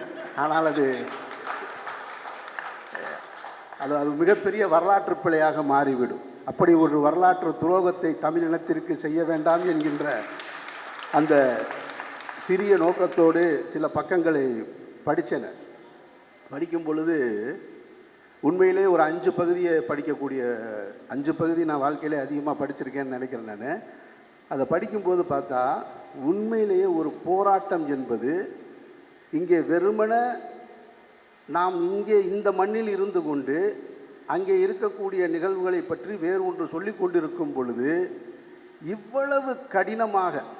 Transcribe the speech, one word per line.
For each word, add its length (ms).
ஆனால் 300
அது, 300
அது, 160
அது 140
மிகப்பெரிய 580
வரலாற்று 480
பிழையாக 460
மாறிவிடும். 680
அப்படி 280
ஒரு 260
வரலாற்று 500
துரோகத்தை 680
தமிழ் 220
இனத்திற்கு 540
செய்ய 280
வேண்டாம் 440
என்கின்ற 380
அந்த 220
சிறிய 360
நோக்கத்தோடு 920
சில 200
பக்கங்களை 580
படிச்சேன். 400
படிக்கும் 340
பொழுது 340
உண்மையிலே 460
ஒரு 160
அஞ்சு 300
பகுதியை 420
படிக்கக்கூடிய, 540
அஞ்சு 260
பகுதி 320
நான் 200
வாழ்க்கையிலே 360
அதிகமா 380
படிச்சிருக்கேன்னு 580
நினைக்கிறேன் 340
நானு. 280
அதை 180
படிக்கும்போது 640
பார்த்தா, 340
உண்மையிலேயே 680
ஒரு 240
போராட்டம் 600
என்பது 440
இங்கே 280
வெறுமனே 640
நாம் 260
இங்கே 340
இந்த 260
மண்ணில் 380
இருந்து 340
கொண்டு 340
அங்கே 300
இருக்கக்கூடிய 640
நிகழ்வுகளை 520
பற்றி 340
வேறு 300
ஒன்று 260
சொல்லிக் 280
கொண்டிருக்கும் 540
பொழுது, 360
இவ்வளவு 720
கடினமாக 720